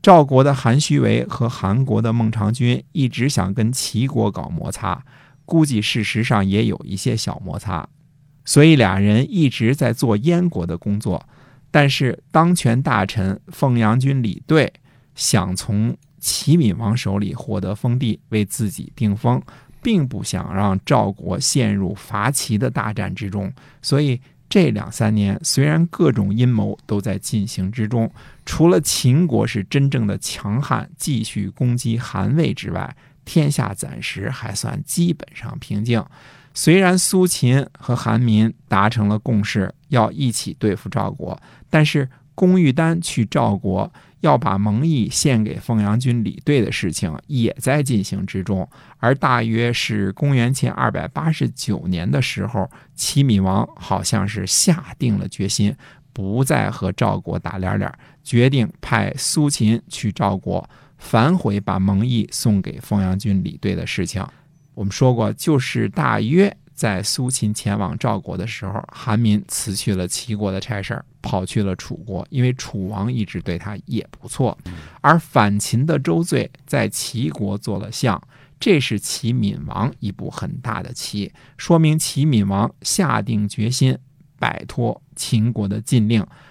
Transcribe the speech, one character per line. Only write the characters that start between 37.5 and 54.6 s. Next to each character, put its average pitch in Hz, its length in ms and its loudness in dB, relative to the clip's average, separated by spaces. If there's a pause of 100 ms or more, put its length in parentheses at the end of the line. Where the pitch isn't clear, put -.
和 120 180 -2
韩 110 240 0
民 110 320 4 (160)
达 101 220 4
成 113 180 0
了 104 100 0
共 107 240 0
识， 95 320 -2 (140)
要 110 240 2
一 127 180 -2
起 - 280 -6
对 104 180 0
付 - 140 -14
赵 101 200 -2
国， - 300 -10 (300)
但 156 140 4
是 143 220 0 (280)
公 185 260 4
欲 147 100 6
丹 165 300 0
去 - 240 -2
赵 110 320 0
国， 95 340 -2 (300)
要 143 160 4
把 110 220 0
蒙 107 280 0
毅 135 220 2
献 123 340 2
给 - 160 -4
凤 113 220 0
阳 104 180 2
君 120 240 0
李 - 220 -6
队 147 160 4
的 98 100 0
事 87 220 -4
情 80 240 -4 (100)
也 120 320 0
在 143 240 0
进 117 220 0
行 95 220 -6
之 98 160 -6
中。 95 260 -4 (300)
而 120 160 2
大 131 280 2
约 117 300 0
是 104 400 -2
公 139 240 0
元 120 160 2
前 131 200 0
二 123 180 0
百 - 180 -6
八 151 240 -2
十 127 160 -2
九 107 400 -6
年 90 220 -2
的 139 100 2
时 101 260 -4
候， 95 240 -4 (240)
齐 - 280 0
闵 110 200 4
王 98 320 0
好 95 280 -6
像 101 260 -2
是 104 180 -6
下 - 520 0